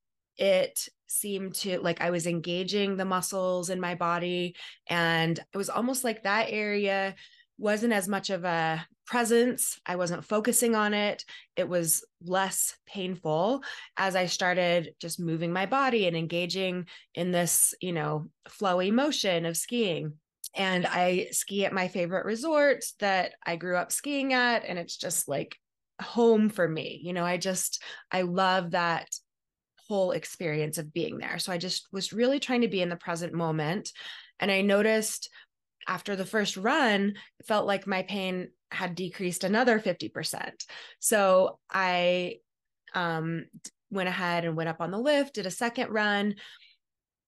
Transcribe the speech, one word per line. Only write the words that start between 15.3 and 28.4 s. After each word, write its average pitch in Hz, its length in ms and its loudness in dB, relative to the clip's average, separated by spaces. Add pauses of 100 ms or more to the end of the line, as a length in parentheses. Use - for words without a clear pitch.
my 190 140 0
body 240 400 2
and 170 100 2
engaging 175 720 -2 (300)
in 180 160 0
this, 175 500 2
you 180 120 -4
know, 151 360 -2 (180)
flowy 185 440 0
motion 208 560 2
of 170 100 -2
skiing. 160 560 -2 (420)
And 185 300 2
I 180 460 2
ski 196 340 -2
at - 80 0
my 185 140 0
favorite 180 380 -2
resort 285 600 2 (140)
that 190 340 2 (100)
I 170 120 -2
grew 175 200 -2
up - 160 0
skiing 277 420 -2
at, 240 320 2
and 180 120 -6
it's - 200 -8
just, - 300 -4
like, 143 280 -4 (440)
home 226 500 4
for 175 180 0
me. 156 340 -6
You 175 120 -6
know, 175 120 0
I 175 120 0
just, 185 440 -2 (300)
I 185 100 2
love 185 500 2